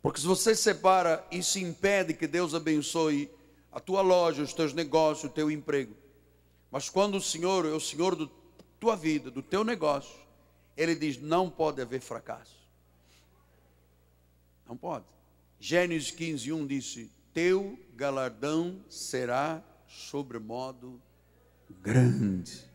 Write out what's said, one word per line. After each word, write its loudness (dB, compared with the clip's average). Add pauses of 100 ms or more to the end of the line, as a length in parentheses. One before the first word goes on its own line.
Porque -2
se -2
você 4
separa, 4
isso -2
impede 2
que -2
Deus 0
abençoe 0 (420)
a -10
tua 0
loja, 4
os -4
teus 0
negócios, 2
o -8
teu 0
emprego. -4 (760)
Mas -6
quando 2
o -2
Senhor 0
é 0
o -2
Senhor 0
da -6 (500)
tua 2
vida, -2
do -10
teu -2
negócio, -2 (640)
Ele 2
diz, -2
"Não 0
pode -2
haver -6
fracasso." -12 (2250)
Não -12
pode. -10 (520)
Gênesis 0
quinze -6
um -4
disse, -6 (220)
"Teu 2 (180)
galardão -2
será -2 (260)
sobremodo -10 (800)
grande." 2 (120)